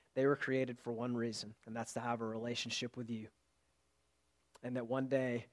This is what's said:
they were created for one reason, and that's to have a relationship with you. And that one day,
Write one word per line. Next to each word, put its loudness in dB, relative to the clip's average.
they 6
were 8
created 0
for -4
one 0
reason, -2
and -8
that's -4
to -2
have 0
a -2
relationship -2
with -6
you. -4
And -4
that -2
one 0
day, 2